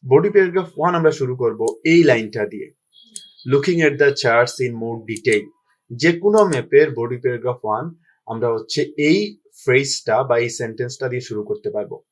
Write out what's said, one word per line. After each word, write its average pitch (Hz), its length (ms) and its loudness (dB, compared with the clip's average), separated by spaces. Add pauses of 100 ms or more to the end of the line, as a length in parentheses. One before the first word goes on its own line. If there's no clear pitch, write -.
বডি 156 220 4
প্যারাগ্রাফ 185 480 0
ওয়ান 170 160 0
আমরা 165 160 4
শুরু 127 260 -4
করব 113 480 -4
এই 165 200 6
লাইনটা 113 420 0
দিয়ে। - 240 -12 (800)
"Looking 143 280 2
at 156 140 4
the 139 160 4
charts 123 600 0
in 117 60 -8
more 113 300 -8
detail।" 107 420 -2 (440)
যে 151 280 0
কোনো 208 260 4
ম্যাপের 143 460 2
বডি 120 260 -6
প্যারাগ্রাফ 123 480 -4
ওয়ান 120 300 -4 (320)
আমরা 113 220 -4
হচ্ছে 117 480 -4
এই 190 420 0 (260)
ফ্রেজটা 131 580 0
বা 120 160 0
এই 117 120 -2
সেন্টেন্সটা 123 580 -8
দিয়ে 123 120 -6
শুরু 107 220 -10
করতে 104 280 -8
পারবো। 104 420 -10